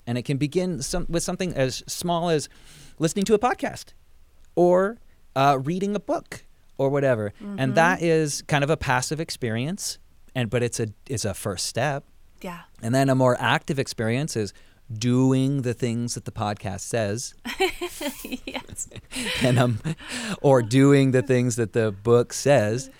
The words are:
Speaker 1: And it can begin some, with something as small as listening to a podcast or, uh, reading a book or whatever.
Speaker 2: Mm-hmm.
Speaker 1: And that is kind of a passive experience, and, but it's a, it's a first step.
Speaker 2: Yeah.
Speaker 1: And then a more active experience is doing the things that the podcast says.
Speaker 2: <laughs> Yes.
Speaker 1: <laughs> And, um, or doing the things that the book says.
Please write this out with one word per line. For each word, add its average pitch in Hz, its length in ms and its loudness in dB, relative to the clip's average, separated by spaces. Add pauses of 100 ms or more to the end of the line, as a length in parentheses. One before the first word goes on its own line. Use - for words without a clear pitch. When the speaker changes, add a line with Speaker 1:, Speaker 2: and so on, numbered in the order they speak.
Speaker 1:
And 120 100 -2
it 120 60 -6
can 139 140 -2
begin 151 440 -2
some, 175 280 -4
with 165 140 0
something 180 300 -4
as 131 340 -2
small 175 420 -2
as 151 180 2 (520)
listening 180 260 0
to 220 80 2
a 208 60 6
podcast - 540 -4 (600)
or, 180 440 4 (360)
uh, 135 260 4
reading 185 340 -2
a 202 40 -4
book - 460 -6 (320)
or 135 120 2
whatever. 131 520 2
Speaker 2:
Mm-hmm. 202 180 -10
Speaker 1:
And 131 160 0
that 175 260 4
is 160 420 2
kind 143 200 0
of 143 60 2
a 156 80 2
passive 131 420 -2
experience, 131 800 -6 (380)
and, 123 140 -2
but 120 140 0
it's 120 160 -2
a, 117 80 -2 (220)
it's - 160 -4
a 98 80 -4
first 98 320 -6
step. 139 400 -4 (360)
Speaker 2:
Yeah. 175 200 -14 (200)
Speaker 1:
And 117 120 -2
then 135 160 4
a 131 60 4
more 127 240 4
active 135 400 0
experience 123 560 -4
is 104 180 -4 (380)
doing 131 720 2
the 123 100 -2
things 117 420 -4
that 113 100 -12
the - 60 -12
podcast 104 500 -6
says. 113 580 -4
Speaker 2:
<laughs> - 40 -20 (1000)
Yes. - 480 -12
Speaker 1:
<laughs> - 500 -8
And, 123 160 4
um, 120 200 2 (600)
or 135 200 6
doing 135 500 6
the 127 100 4
things 123 360 2
that 117 160 -2
the 110 180 2
book 117 420 2
says. 123 560 2 (100)